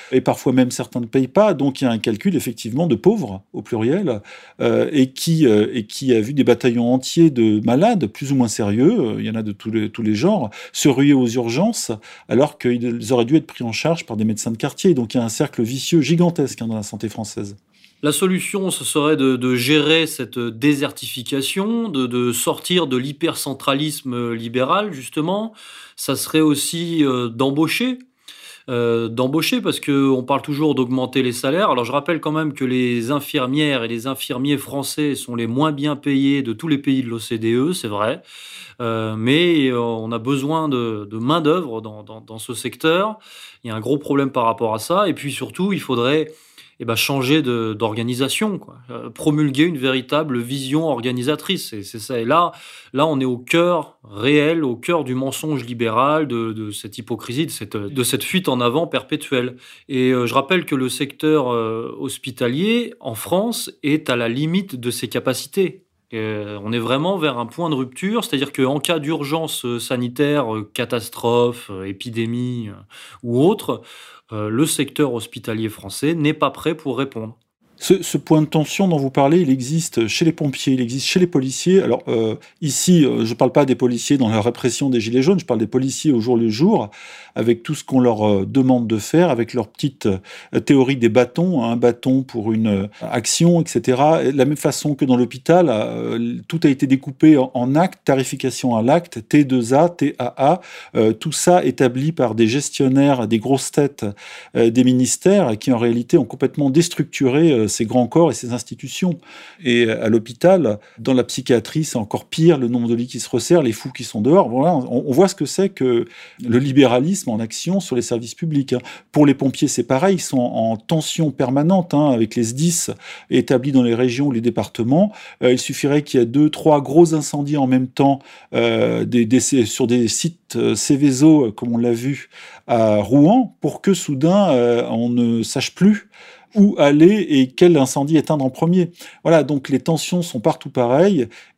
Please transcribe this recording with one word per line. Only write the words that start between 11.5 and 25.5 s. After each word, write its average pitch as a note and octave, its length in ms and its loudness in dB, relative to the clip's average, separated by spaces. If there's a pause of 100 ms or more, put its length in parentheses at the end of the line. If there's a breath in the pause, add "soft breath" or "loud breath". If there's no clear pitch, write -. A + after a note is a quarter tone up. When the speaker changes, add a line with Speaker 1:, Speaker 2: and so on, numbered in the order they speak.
Speaker 1:
alors C3+ 300 0
qu'ils A#2+ 540 -2
auraient A#2+ 120 4
dû C3+ 120 2
être D3+ 100 0
pris - 180 -10
en A2+ 80 -6
charge E3 340 -4
par A2+ 100 -8
des G#2+ 80 0
médecins A2 260 -4
de A2+ 60 -6
quartier. D3+ 380 0
Donc, A#2+ 200 -4
il C#3 40 0
y - 20 2
a A#2 40 -2
un A2+ 40 -4
cercle C3+ 340 -4
vicieux C3 380 0
gigantesque, E3 600 0
hein, A2+ 40 -6
dans A2+ 100 -6
la G#2+ 60 -6
santé G#2+ 260 -8
française. G#2 480 -10 (460 soft breath)
Speaker 2:
La D3 100 0
solution, F#3 580 -2
ce D#3+ 140 -8
serait D3 320 2
de, C3 200 2
de B2 200 0
gérer D3+ 500 2
cette B2+ 320 -8
désertification, C#3+ 1500 -4
de, C3+ 180 -2
de B2 240 -2
sortir E3 560 -2
de B2+ 120 -2
l'hypercentralisme C3+ 1300 -4
libéral, B2+ 600 -2
justement. E3+ 600 -6 (420 loud breath)